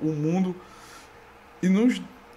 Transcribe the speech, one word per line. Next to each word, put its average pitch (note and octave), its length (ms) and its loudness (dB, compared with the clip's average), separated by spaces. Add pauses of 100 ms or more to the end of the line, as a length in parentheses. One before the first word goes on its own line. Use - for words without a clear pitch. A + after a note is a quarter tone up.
o D#3 100 -2
mundo. F3 440 -2 (1040)
E, F#3 80 2
nos, G#3 320 2 (360)